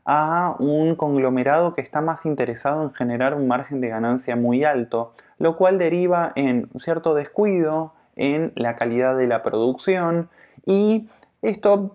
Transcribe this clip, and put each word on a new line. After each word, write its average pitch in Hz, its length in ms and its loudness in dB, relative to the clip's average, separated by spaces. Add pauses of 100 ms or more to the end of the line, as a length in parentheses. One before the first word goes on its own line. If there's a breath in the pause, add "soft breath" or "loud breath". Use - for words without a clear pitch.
a 156 540 0
un 156 360 2
conglomerado 143 800 2
que - 80 -6
está - 200 -4
más 160 240 -4
interesado 147 580 -2
en 135 100 -6
generar 123 420 -2
un 139 120 -2
margen 131 340 -2
de 123 80 -2
ganancia 120 460 -2
muy 120 280 2
alto, 120 500 0 (240 loud breath)
lo 165 200 0
cual 185 200 4
deriva 175 580 0
en 127 400 0
cierto 165 380 -2
descuido 160 800 0 (220 soft breath)
en 147 400 -2
la 117 200 -2
calidad 120 400 0
de 127 120 2
la 117 160 0
producción 165 840 -2 (360 soft breath)
y 214 420 2 (340 loud breath)
esto 202 540 2